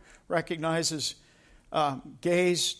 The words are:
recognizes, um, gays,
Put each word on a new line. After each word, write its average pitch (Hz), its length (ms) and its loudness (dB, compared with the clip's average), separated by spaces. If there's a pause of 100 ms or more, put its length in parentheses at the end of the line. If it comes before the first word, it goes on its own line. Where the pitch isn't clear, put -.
(260)
recognizes, 160 920 -2 (540)
um, 143 520 -2
gays, 175 580 2